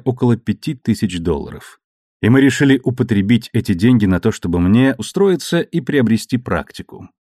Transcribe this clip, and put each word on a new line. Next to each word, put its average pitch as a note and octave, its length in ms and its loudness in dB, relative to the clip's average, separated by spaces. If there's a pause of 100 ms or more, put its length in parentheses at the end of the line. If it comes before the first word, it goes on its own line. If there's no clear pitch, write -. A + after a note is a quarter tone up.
около B2 320 0
пяти - 380 -6
тысяч G2 440 -4
долларов. - 600 -8 (460)
И G#2+ 40 4
мы C3+ 120 6
решили C3+ 420 2
употребить A2 720 0
эти G#2 220 -2
деньги G#2+ 320 2
на F2+ 120 2
то, A2+ 120 0
чтобы F2 280 -4
мне A#2+ 380 2
устроиться F3 640 -2
и E3 180 -6
приобрести B2+ 600 0
практику. - 680 -10 (240)